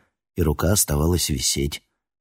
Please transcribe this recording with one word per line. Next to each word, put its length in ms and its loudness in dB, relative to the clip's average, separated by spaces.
и 80 0
рука 300 0
оставалась 560 0
висеть. 540 -4